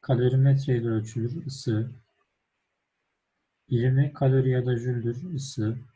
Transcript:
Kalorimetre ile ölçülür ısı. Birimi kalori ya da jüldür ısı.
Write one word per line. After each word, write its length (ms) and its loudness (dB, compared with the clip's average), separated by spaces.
Kalorimetre 760 2
ile 100 -2
ölçülür 580 -4
ısı. 460 -4
Birimi 440 2
kalori 360 2
ya 160 0
da 120 0
jüldür 580 -4
ısı. 420 -4